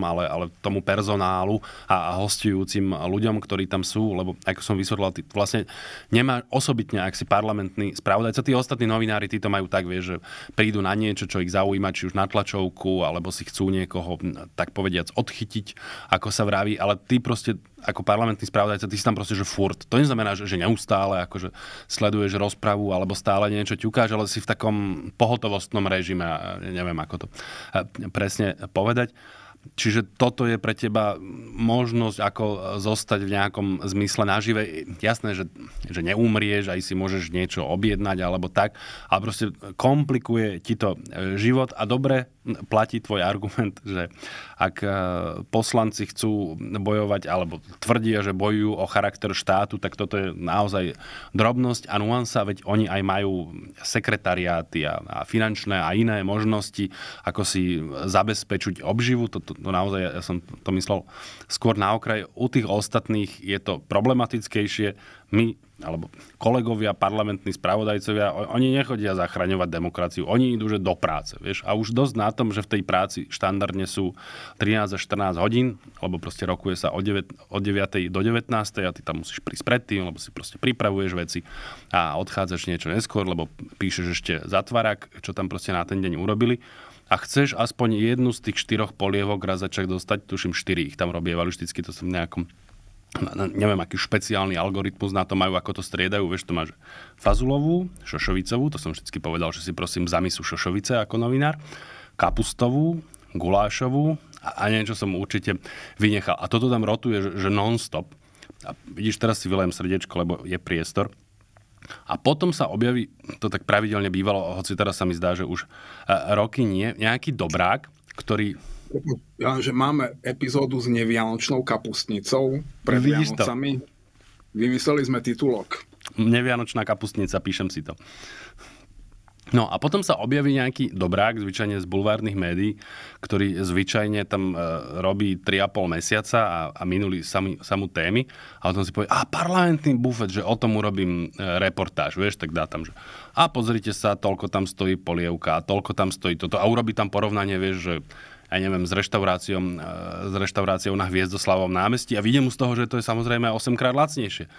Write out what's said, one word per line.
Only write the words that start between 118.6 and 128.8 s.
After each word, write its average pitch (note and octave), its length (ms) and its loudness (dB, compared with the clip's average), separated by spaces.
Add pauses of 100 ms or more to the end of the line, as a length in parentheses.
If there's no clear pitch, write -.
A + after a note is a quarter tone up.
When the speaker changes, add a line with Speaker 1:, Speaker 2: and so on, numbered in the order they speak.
Speaker 2:
Ja, C3 160 0
že B2+ 160 -2
máme C3+ 480 0
epizódu C3 560 -2
s A#2+ 80 -2
nevianočnou A#2 800 2
kapustnicou A2+ 960 0 (240)
pred B2 160 4
Speaker 1:
Vidíš D3 320 4
to. G#2+ 80 0
Speaker 2:
Vianocami. C3 300 0 (800)
Vymysleli B2+ 480 2
sme B2+ 160 2
titulok. A#2 640 0 (400)
Speaker 1:
Nevianočná A#2 640 6
kapustnica, G2 560 0
píšem F#2+ 320 0
si D#2+ 80 -6
to. D#2+ 160 -10 (1600)